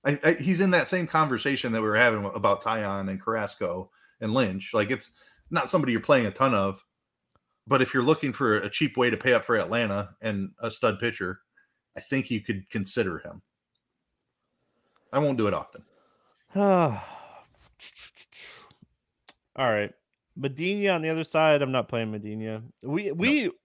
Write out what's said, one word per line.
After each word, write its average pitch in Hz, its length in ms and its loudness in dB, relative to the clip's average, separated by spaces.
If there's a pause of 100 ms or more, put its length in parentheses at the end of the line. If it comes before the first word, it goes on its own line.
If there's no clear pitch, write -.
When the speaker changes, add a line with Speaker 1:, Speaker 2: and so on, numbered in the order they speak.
Speaker 1:
I, 143 180 0
I, 165 120 4
he's 165 260 0
in 190 100 4
that 175 160 4
same 175 220 -2
conversation 139 640 0
that 113 80 0
we 107 80 0
were 107 80 2
having 110 300 4
about 101 360 0
Taillon 98 480 -4
and 95 100 -6
Carrasco 98 720 -6 (300)
and 110 140 -2
Lynch. 95 380 -2
Like, 107 200 0
it's - 180 -8 (400)
not 165 180 -2
somebody 143 240 0
you're 107 80 0
playing 131 260 4
a 98 40 -2
ton 131 240 2
of, 98 260 0 (880)
but 135 160 4
if 123 100 0
you're 127 100 2
looking 147 300 2
for 110 260 2
a 101 120 -4
cheap - 260 -2
way 123 140 4
to 107 60 -2
pay 131 160 2
up 113 120 4
for 117 120 0
Atlanta 101 540 -2 (100)
and 101 300 -4 (100)
a 113 100 -4
stud 110 300 0
pitcher, 95 400 -4 (560)
I 95 40 -12
think - 300 -4
you 110 100 -2
could 98 300 -8
consider 95 480 -2
him. - 240 -14 (1700)
I 131 60 2
won't 143 200 2
do 107 100 2
it 92 60 2
often. - 280 -8 (360)
Speaker 2:
<sighs> - 360 -20
All 180 460 4 (2500)
right. 110 360 2 (440)
Medina 180 540 -2
on 170 100 0
the 160 100 -2
other 160 140 -2
side. 156 380 4
I'm 131 100 0
not 123 160 0
playing 113 220 -2
Medina. 107 500 -8 (220)
We, 160 300 -4
we, 240 320 0
Speaker 1:
No. 170 60 -2 (140)